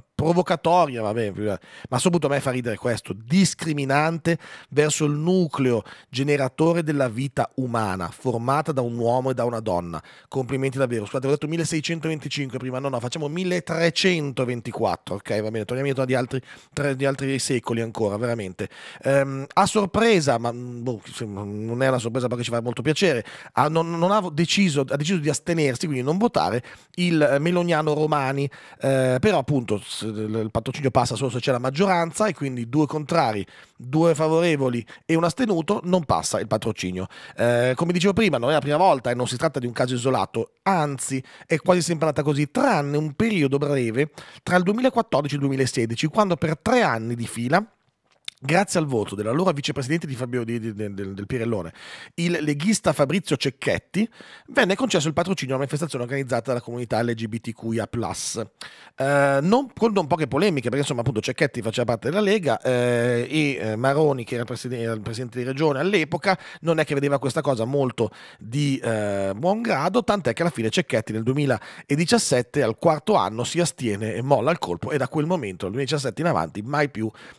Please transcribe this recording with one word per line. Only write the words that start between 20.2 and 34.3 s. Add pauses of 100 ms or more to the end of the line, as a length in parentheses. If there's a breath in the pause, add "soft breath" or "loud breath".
ma,
mm,
boh,
se,
non
è
una
sorpresa
perché
ci
fa
molto
piacere, (300 loud breath)
ha,
non,
non
ha
vo-,
deciso,
ha
deciso
di
astenersi,
quindi
non
votare, (320 loud breath)
il,
eh,
meloniano
Romani, (320 loud breath)
eh,
però
appunto
s-,
il, (100)
il
patrocinio
passa
solo
se
c'è
la
maggioranza
e
quindi
due
contrari, (300 loud breath)
due
favorevoli (200 loud breath)